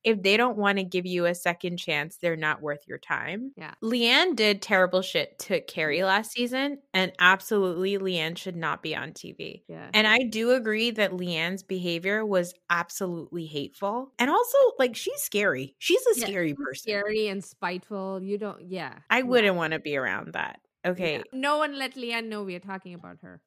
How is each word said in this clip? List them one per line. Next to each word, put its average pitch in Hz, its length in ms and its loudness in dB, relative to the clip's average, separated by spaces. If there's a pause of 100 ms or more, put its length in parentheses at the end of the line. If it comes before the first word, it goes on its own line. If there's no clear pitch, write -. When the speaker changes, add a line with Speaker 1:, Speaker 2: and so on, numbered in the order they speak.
Speaker 1:
"If 220 180 4
they 196 160 6
don't 240 180 2
wanna 202 280 2
give 180 240 -2
you 175 180 0
a 175 80 4
second 175 440 -2
chance, 151 400 -4
they're 170 180 0
not 156 260 -2
worth 147 260 -6
your 143 120 -10
time." 202 580 -6
Speaker 2:
Yeah. 160 160 -16 (100)
Speaker 1:
Leanne 247 520 4
did 208 260 2
terrible 185 400 4
shit - 380 -4
to 180 220 -2
Carrie 156 360 -2
Speaker 2:
Yeah. 185 80 2
Speaker 1:
last 202 280 2
season, 262 440 -2 (160)
and 185 240 2
absolutely 190 800 4
Leanne 175 400 -2
should 180 180 -10
not 165 280 -4
be 156 120 -4
on 156 180 -6
T - 200 -14
V. - 340 -14
Speaker 2:
Yeah. 170 280 -14
Speaker 1:
And 214 100 6
I 220 140 6
do 226 320 0
agree 226 400 2
that 214 220 0
Leanne's 180 500 -2
behavior 185 600 -2
was 180 300 0 (160)
absolutely 170 760 -4
hateful 202 760 -6
and 247 100 2
also, 480 280 2 (200)
like, 254 180 2
she's 523 260 -6
scary. 151 580 -2
She's 370 260 2 (100)
a 247 40 0
Speaker 2:
Yeah, 233 80 -4
Speaker 1:
scary 180 220 0
Speaker 2:
she's 139 80 -4
Speaker 1:
person. 135 240 -8
Speaker 2:
scary 214 460 -2
and 196 160 -4
spiteful. 190 800 -8
You 202 140 -4
don't, 202 320 -8
yeah. 165 300 -8 (100)
Speaker 1:
I 220 80 4
Speaker 2:
Yeah. 262 60 2
Speaker 1:
wouldn't 233 320 6
wanna 160 240 0
be 147 180 -2
around 123 360 -2
that. - 280 -6 (240)
Okay. 180 320 0
Speaker 2:
Yeah. - 60 -8 (100)
No 285 240 0
one 294 200 0
let 262 180 -6
Leanne 233 320 -4
know 208 160 -6
we 185 120 -6
are 180 40 -10
talking 185 340 -12
about 175 280 -18
her. 180 260 -20